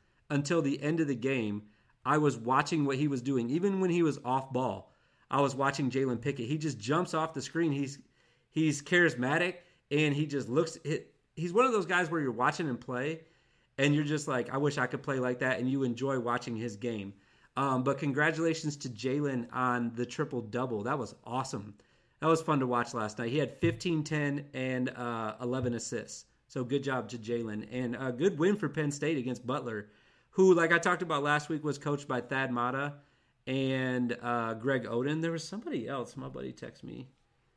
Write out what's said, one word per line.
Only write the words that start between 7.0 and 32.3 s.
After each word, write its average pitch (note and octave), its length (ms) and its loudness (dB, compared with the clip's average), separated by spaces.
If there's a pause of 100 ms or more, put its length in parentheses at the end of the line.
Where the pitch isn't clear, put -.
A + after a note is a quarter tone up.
off D#3+ 200 -2
the C3+ 80 -6
screen. E3 300 0
He's, C#3 280 -4 (500)
he's D#3 320 2
charismatic, E3 760 2 (360)
and D3 220 4
he D3+ 120 2
just C3+ 240 -2
looks, D#3+ 340 0
he, D3 160 -2 (360)
he's E3+ 180 -4
one A#3+ 120 6
of B3+ 60 2
those G3+ 140 2
guys F3 260 2
where E3 100 0
you're C3 100 0
watching C#3 360 0
him B2 100 -2
play, C#3 440 -4 (560)
and D3 180 6
you're D3+ 80 4
just D3 240 -2
like, B2 220 -2
"I C3+ 80 -4
wish C#3 200 2
I B2+ 100 2
could C#3 160 -6
play C3+ 160 -2
like B2+ 200 0
that," B2+ 200 0
and B2 100 0
you C3+ 140 0
enjoy B2+ 360 0
watching A#2+ 360 -2
his A2 200 -4
game. G#2 380 -6 (420)
Um, C3 280 2
but C#3 140 2
congratulations D#3 800 0
to C#3 120 -8
Jalen B2+ 640 -2
on B2 420 0
the A#2+ 100 -2
triple-double. A#2+ 800 -2
That C#3 160 -2
was G#2 240 -8
awesome. A2+ 520 -6 (440)
That D#3 80 0
was D#3+ 140 6
fun D3+ 180 2
to C3 80 2
watch A#2+ 260 0
last A2 240 -4
night. A#2 140 -2
He C#3+ 60 0
had B2 220 -2
fifteen, E3 440 0
ten, D3 500 0
and, B2+ 360 -2
uh, A#2 520 -4
eleven B2 320 0
assists. - 520 -8 (220)
So C3 160 -6
good C3+ 200 0
job B2+ 260 -2
to A#2+ 80 -8
Jalen. A2 540 -4
And B2 280 -2
a C3 120 -2
good D#3+ 280 2
win G3 180 4
for F3 100 -2
Penn D3+ 240 -2
State D3 260 -2
against B2 280 -4
Butler, A#2+ 440 -6 (420)
who, F#3+ 220 8
like E3 180 6
I E3+ 80 8
talked D#3+ 220 2
about D#3 220 0
last D3 240 2
week, D3+ 160 -2
was C#3+ 140 -2
coached C#3+ 300 -2
by B2 140 -2
Thad C3 300 -2